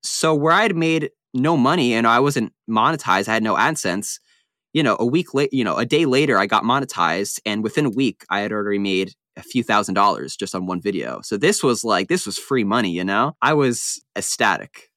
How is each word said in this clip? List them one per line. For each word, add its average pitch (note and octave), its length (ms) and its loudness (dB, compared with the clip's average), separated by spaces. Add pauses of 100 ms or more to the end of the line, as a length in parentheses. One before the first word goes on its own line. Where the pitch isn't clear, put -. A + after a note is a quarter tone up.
So - 320 0
where D3+ 180 2
I'd G3+ 240 2
made D#3+ 340 0 (240)
no D3 220 2
money C3 380 4
and A2+ 120 2
I A#2 140 6
wasn't C#3 320 0 (160)
monetized, A2 600 0
I A2 60 0
had A2 80 0
no G#2+ 140 0
AdSense, G#2 600 -2 (540)
you D#3+ 100 0
know, A#2 160 2
a - 80 0
week C3+ 280 -2
la-, C#3 180 2
you B2+ 120 0
know, F#2 120 -2
a A2+ 100 0
day D3+ 200 2
later, C3+ 320 4
I G2 80 2
got G2 180 2
monetized, G2+ 840 0
and G#2+ 160 -4
within A2 240 0
a C3 40 0
week, A2 400 -4
I G2+ 100 -2
had G#2 120 -4
already G#2 260 -2
made F#2+ 360 0 (220)
a - 60 -20
few - 200 -2
thousand G#2 320 0
dollars G2 420 0
just - 180 -8
on F#2 120 -4
one F2+ 140 -4
video. C#2 420 -4
So - 140 -6
this D#3+ 260 2
was B2 220 0
like, F#2+ 240 0
this F#3 180 -2
was G2 120 -8
free B2+ 260 -2
money, G#2 260 0
you F2 140 -4
know? G#2 380 -2
I C3+ 120 2
was C3+ 480 -2 (140)
ecstatic. - 800 -4